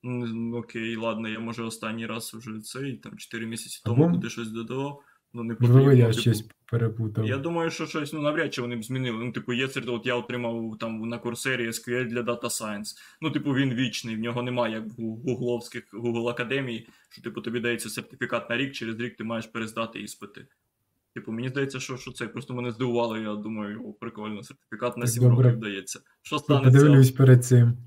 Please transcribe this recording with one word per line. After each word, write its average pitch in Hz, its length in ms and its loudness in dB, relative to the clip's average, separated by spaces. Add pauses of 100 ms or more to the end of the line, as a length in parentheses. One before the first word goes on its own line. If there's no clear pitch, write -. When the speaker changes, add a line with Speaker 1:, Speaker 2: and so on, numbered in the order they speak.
Speaker 1:
Ну, 117 540 -6
окей, 113 380 -6
ладно, 110 340 -4
я, 110 100 -6
може, 113 240 -8
останній 113 420 -8
раз 113 280 -10
вже 113 260 -12
цей, 131 340 -10
там, 107 240 -16
чотири 113 280 -10
місяці - 400 -12
тому 117 180 6
Speaker 2:
Або 170 100 6
Speaker 1:
туди 143 160 -2
щось 117 220 -8
додавав. 131 500 -6 (320)
Ну, 120 100 -8
не 113 160 -6
Speaker 2:
можливо, 123 260 8
Speaker 1:
потрібно, 123 220 8
Speaker 2:
я - 20 4
Speaker 1:
типу, 113 120 0
Speaker 2:
щось 110 240 2 (260)
перепутав. 113 540 -2
Speaker 1:
я 127 120 0
думаю, 165 340 -2
що 160 140 -6
щось, 147 280 -6
ну, 156 80 -6
навряд 147 320 -2
чи 131 80 -6
вони 120 140 -6
б 113 80 -6
змінили. 123 420 -4
Ну, 123 60 -6
типу, 120 220 -6
є 131 140 0
церт-, 127 220 -6
от 117 160 -4
я 123 100 0
отримав 117 640 -6
там 113 300 -6
на 117 80 -6
Курсері 120 500 -4
S 117 220 -8
Q 123 120 0
L 123 60 -4
для 120 140 -4
Data 117 220 -4
Science. 107 520 -8 (260)
Ну, 156 100 -4
типу, 143 220 -2
він 131 200 0
вічний, 117 420 -4
в 107 40 -6
нього 120 240 -4
немає, 120 300 -2
як 110 120 -6
в 110 160 -12
гу-, 110 240 -8
гугловських, 120 680 -4
Google 117 360 -2
Академії, 123 580 -6 (220)
що, - 120 -20
типу, 113 200 -10
тобі 117 180 -6
дається 117 300 -4
сертифікат - 600 -8
на 120 80 -2
рік, 135 160 -2
через 113 260 -8
рік 120 180 -8
ти 113 60 -10
маєш 113 220 -6
перездати 110 540 -8
іспити. - 480 -16 (680)
Типу, - 180 -10
мені 120 180 -4
здається, 135 300 -4
що, 127 180 -10
що 127 140 -14
це, 120 160 -10
просто 123 260 -10
мене 123 180 -6
здивувало, 117 460 0
я 107 180 -4
думаю, 107 500 -8
"О, 104 80 -14
прикольно, 107 500 -10
сертифікат - 540 -8
на 120 80 -4
Speaker 2:
Так, 117 80 0
Speaker 1:
сім 117 100 2
Speaker 2:
добре. 123 220 8
Speaker 1:
років 117 140 6
дається". 101 400 -8 (220)
Що - 140 -8
Speaker 2:
Я 147 40 0
Speaker 1:
станеться 131 400 8
Speaker 2:
подивлюсь 139 320 10
перед 127 340 8
цим. 120 420 8